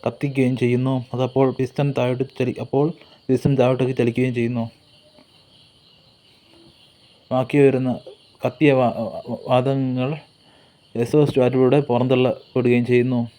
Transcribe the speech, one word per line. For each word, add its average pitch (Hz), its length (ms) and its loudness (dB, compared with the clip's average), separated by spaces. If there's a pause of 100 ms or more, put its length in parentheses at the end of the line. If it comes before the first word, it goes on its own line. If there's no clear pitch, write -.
കത്തിക്കുകയും 131 580 -2
ചെയ്യുന്നു. 127 340 0 (180)
അതപ്പോൾ 131 340 0 (100)
പിസ്റ്റൺ 139 300 -4 (100)
താഴോട്ട് 127 280 -2 (140)
ചലി-, 127 240 -4
അപ്പോൾ 139 220 0 (420)
പിസ്റ്റൺ 131 320 2
താഴോട്ടേക്ക് 127 400 2
ചലിക്കുകയും 123 380 0
ചെയ്യുന്നു. 117 280 -4 (2750)
ബാക്കി 127 340 -2
വരുന്ന 127 260 2 (520)
കത്തിയ 139 360 2
വാ-, 120 160 0 (540)
വാതകങ്ങൾ 127 600 0 (840)
എക്സോസ്റ്റ് 135 460 2
വാൽവിലൂടെ 127 380 4 (100)
പുറന്തള്ളപ്പെടുകയും 123 1000 0
ചെയ്യുന്നു. 123 300 2 (180)